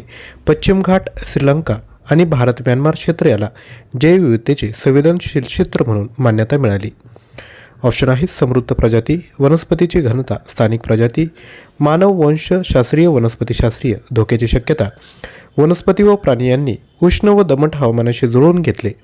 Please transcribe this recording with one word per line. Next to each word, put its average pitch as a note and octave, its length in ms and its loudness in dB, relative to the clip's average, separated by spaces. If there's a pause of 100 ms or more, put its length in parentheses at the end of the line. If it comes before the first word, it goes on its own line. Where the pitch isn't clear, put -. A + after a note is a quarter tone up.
(480)
पश्चिम F#3+ 340 0
घाट, F#3 200 0 (240)
श्रीलंका C#3 500 -2 (340)
आणि E3 160 4
भारत B2+ 340 0
म्यानमार C3 340 0
क्षेत्र E3 320 -4
याला G#2 240 0 (520)
जैवविविधतेचे C#3 720 2
संवेदनशील C#3+ 720 0
क्षेत्र - 440 -4
म्हणून G#2+ 200 -2 (120)
मान्यता A2+ 380 0
मिळाली. G#2+ 320 -2 (920)
ऑप्शन B2+ 260 0
आहे B2+ 160 0 (140)
समृद्ध B2+ 340 -2
प्रजाती, A#2 560 -2 (100)
वनस्पतीची E3 600 0
घनता, B2 340 -2 (140)
स्थानिक A2+ 320 -2
प्रजाती, A#2+ 460 0 (520)
मानववंशशास्त्रीय D#3+ 1300 2
वनस्पतीशास्त्रीय A#2 880 -2 (160)
धोक्याची A#2 360 0
शक्यता. B2 420 -2 (680)
वनस्पती F3 460 2
व G#3 120 4
प्राणी B2+ 340 0
यांनी B2+ 260 -2 (280)
उष्ण F3+ 240 2
व G3+ 160 4
दमट D#3 320 0
हवामानाशी A#2 520 0
जुळवून D3+ 340 4
घेतले. A2+ 300 -2 (120)